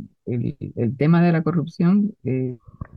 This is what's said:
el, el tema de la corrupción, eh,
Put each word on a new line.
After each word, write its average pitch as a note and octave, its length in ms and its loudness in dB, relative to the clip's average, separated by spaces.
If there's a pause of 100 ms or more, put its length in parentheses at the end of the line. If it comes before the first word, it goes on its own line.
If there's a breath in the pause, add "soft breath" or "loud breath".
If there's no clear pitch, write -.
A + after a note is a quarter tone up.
(260)
el, A#2+ 320 -4 (200)
el B2 180 -2
tema E3 260 4
de F3 120 4
la D#3+ 100 0
corrupción, F3 800 0
eh, B2+ 340 -4 (380)